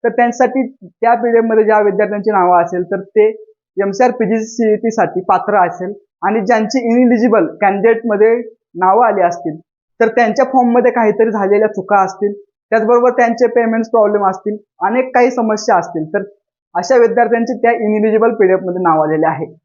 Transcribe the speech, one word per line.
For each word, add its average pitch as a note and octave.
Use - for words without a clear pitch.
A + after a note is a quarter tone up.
तर A#3
त्यांसाठी A#3+
त्या A#3
पीडीएफमध्ये A3+
ज्या G#3+
विद्यार्थ्यांची G#3
नावं F3+
असेल, F3+
तर F#3
ते G#3
एमसीआर G3+
पीजीसीईटीसाठी A3
पात्र F#3
असेल F3+
आणि G#3
ज्यांची A3
इनएलिजिबल A3+
कॅन्डिडेटमध्ये G#3+
नावं F#3+
आली G3
असतील, F3
तर A3+
त्यांच्या A#3
फॉर्ममध्ये B3
काहीतरी A3
झालेल्या G#3
चुका G3
असतील, G#3
त्याचबरोबर A#3+
त्यांचे A#3+
पेमेंट्स A3+
प्रॉब्लेम G#3
असतील, G3+
अनेक B3+
काही B3
समस्या G#3+
असतील, E3
तर D3
अशा F3+
विद्यार्थ्यांची A#3
त्या A#3
इनएलिजिबल G#3+
पीडीएफमध्ये F#3
नाव D#3+
आलेले D#3
आहे. D#3